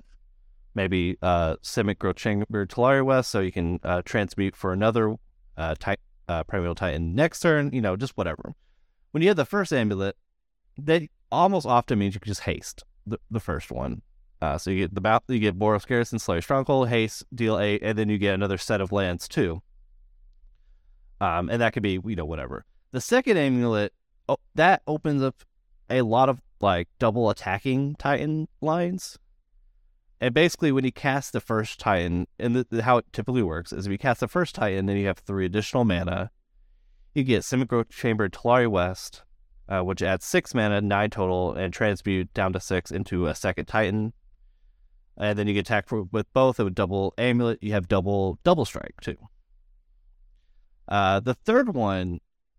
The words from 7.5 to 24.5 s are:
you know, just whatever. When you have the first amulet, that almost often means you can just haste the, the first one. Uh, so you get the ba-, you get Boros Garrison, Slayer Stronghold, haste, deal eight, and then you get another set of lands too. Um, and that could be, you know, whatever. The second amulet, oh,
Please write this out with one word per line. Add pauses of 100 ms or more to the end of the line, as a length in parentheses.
you
know,
just
whatever. (560)
When
you
have
the
first
amulet, (640)
that (280)
almost
often
means
you
can
just
haste (220)
the, (100)
the
first
one. (400)
Uh,
so
you
get
the
ba-,
you
get
Boros
Garrison,
Slayer
Stronghold,
haste, (100)
deal
eight,
and
then
you
get
another
set
of
lands
too. (1600)
Um,
and
that
could
be,
you
know,
whatever. (260)
The
second
amulet, (340)
oh, (180)